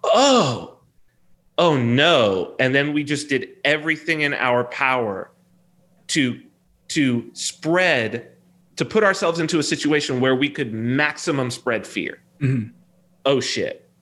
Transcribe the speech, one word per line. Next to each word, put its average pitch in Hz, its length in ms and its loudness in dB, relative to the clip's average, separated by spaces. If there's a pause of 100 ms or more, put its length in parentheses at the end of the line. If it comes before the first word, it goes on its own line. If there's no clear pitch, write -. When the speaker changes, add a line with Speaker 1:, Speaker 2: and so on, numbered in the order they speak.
Speaker 1:
Oh, 196 760 4 (760)
oh 160 200 4
no. 120 800 2
And 131 140 2
then 143 200 0
we 147 100 -2
just 147 260 -6
did 135 200 -2 (140)
everything 151 580 -2
in 143 120 0
our 123 320 0
power 123 680 -2 (760)
to, 127 340 -2 (480)
to 123 440 0
spread, 151 1000 -2 (460)
to - 80 -2
put 214 180 2
ourselves 185 360 0
into 160 200 0
a 143 40 0
situation 147 560 -2
where 131 160 4
we 143 140 -2
could 131 240 -6
maximum 135 760 -2
spread 113 340 -4
fear. - 340 -8 (200)
Speaker 2:
Mm-hmm. 127 300 -2 (560)
Speaker 1:
"Oh 135 140 4
shit. - 500 -6 (120)